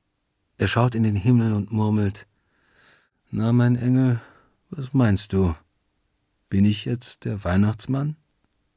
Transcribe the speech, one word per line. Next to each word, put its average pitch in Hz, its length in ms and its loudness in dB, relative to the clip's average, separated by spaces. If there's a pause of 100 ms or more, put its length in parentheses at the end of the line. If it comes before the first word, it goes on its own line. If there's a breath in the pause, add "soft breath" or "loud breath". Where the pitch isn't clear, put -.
(580)
Er 101 100 0
schaut 123 280 0
in 113 80 0
den 107 120 0
Himmel 113 380 2
und 104 180 -4
murmelt: 107 560 -2 (1040 soft breath)
„Na, 113 220 0
mein 123 220 4
Engel, 123 440 0 (500 soft breath)
was 131 240 -10
meinst 110 400 2
du? 92 220 0 (920)
Bin 98 160 2
ich 104 200 0
jetzt 123 400 -8
der 107 180 -8
Weihnachtsmann? 117 720 -2 (600)